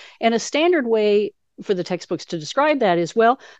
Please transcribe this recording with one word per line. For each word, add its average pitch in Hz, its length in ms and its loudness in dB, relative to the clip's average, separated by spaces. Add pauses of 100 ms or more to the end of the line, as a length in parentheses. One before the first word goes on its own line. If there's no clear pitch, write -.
(200)
And 226 140 0
a 233 40 0
standard 311 480 0
way 208 460 0 (300)
for 202 120 -2
the 175 100 -4
textbooks 170 420 -6
to 175 120 -8
describe 277 420 0
that 180 180 2
is, 170 180 -4
well, 233 220 4 (220)